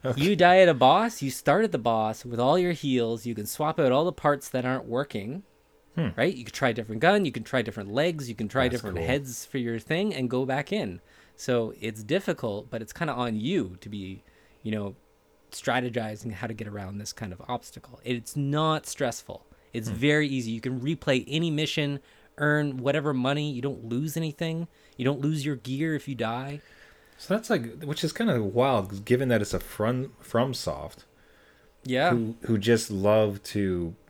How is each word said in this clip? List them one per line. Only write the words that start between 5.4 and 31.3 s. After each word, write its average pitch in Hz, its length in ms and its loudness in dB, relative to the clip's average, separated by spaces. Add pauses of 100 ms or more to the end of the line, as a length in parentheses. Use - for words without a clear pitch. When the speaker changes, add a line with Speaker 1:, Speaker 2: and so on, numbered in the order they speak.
Speaker 1:
Hmm. 160 200 0
Speaker 2:
right? 156 200 2
You 120 80 -12
can - 80 -14
try 131 160 0
a 113 60 2
different 110 260 -6
gun, 190 240 6
you 139 80 -2
can 113 100 -6
try 127 200 0
different 104 300 -6
legs, 147 360 -2
you 110 80 -10
can 110 100 -4
try 127 220 2
Speaker 1:
That's 123 80 0
Speaker 2:
different 101 220 -6
Speaker 1:
cool. 82 80 -2
Speaker 2:
heads 131 400 -2
for 139 120 -6
your 117 220 -2
thing 185 340 -2
and 127 160 -2
go 127 160 0
back 135 260 -2
in. 113 280 -4 (340)
So 117 460 0
it's 110 240 -8
difficult, 120 680 -2
but 117 120 -6
it's - 100 -14
kinda 156 220 -4
on 120 260 -2
you 104 400 -2
to - 80 -16
be, 95 340 -10 (400)
you 110 80 -6
know, 101 240 -4 (560)
strategizing 117 840 -4
how 98 140 -10
to 113 80 -8
get 107 140 -10
around 101 300 -10
this 110 140 -10
kind 98 200 -12
of 87 160 -16
obstacle. - 560 -12
It's 120 320 -6
not 151 500 0
stressful. - 600 -6 (260)
It's 117 160 -4
Speaker 1:
Hmm. 98 60 -4
Speaker 2:
very 147 340 2
easy. 123 240 -4
You 113 80 -6
can 127 200 -4
replay 139 460 0
any 160 240 0
mission, 147 500 -2 (380)
earn 147 380 2
whatever 139 380 0
money. 143 360 0
You 123 120 -4
don't 127 240 -4
lose 135 300 -2
anything. 165 520 -4 (280)
You 123 80 -4
don't 139 160 2
lose 147 240 0
your 147 120 -2
gear 139 380 -2
if 143 120 -6
you 139 80 -6
die. 123 460 -4 (580)
Speaker 1:
So - 140 -4
that's, 226 160 -2
like, 139 340 -2
which 151 220 -4
is 156 80 -2
kinda 165 300 2
wild, 104 640 0
given 127 240 4
that 113 100 6
it's 104 140 -2
a 90 60 0
From, 127 520 -2 (100)
FromSoft, 117 840 -2 (800)